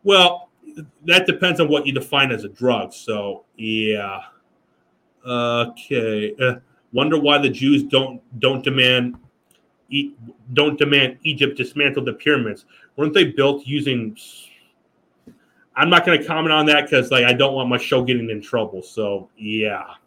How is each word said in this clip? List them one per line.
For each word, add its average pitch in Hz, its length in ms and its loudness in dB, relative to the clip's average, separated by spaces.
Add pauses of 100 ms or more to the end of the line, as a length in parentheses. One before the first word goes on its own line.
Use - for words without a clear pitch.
Well, 190 460 4 (540)
that 180 220 4
depends 175 320 0
on 156 100 2
what 151 160 0
you 139 80 -4
define 135 380 0
as 104 140 -6
a 98 40 -12
drug. 110 440 -2
So, 104 500 -8 (140)
yeah. 107 640 -4 (1040)
Okay. 120 1120 -2
Uh, 127 140 0 (380)
wonder 151 260 2
why 143 200 4
the 139 120 2
Jews 135 320 2
don't, 131 400 -2 (160)
don't 131 240 0
demand 127 540 2 (760)
E-, 143 240 -4 (400)
don't 147 240 2
demand 139 440 2
Egypt 143 340 -2
dismantle 135 460 -2
the 120 120 -6
pyramids. 120 500 -2 (320)
Weren't 151 160 -2
they 185 140 4
built 139 400 0
using 127 500 -4
s-, - 320 -20 (1300)
I'm 156 140 2
not 175 160 4
gonna 170 180 2
comment 160 280 -2
on 151 140 2
that 147 220 4
'cause, 127 220 2
like, 127 140 4
I 123 100 4
don't 135 180 2
want 131 160 -4
my 123 80 2
show 127 260 0
getting 120 280 -2
in 107 100 -8
trouble. 98 420 -4
So, 101 540 -6
yeah. 107 480 -6 (220)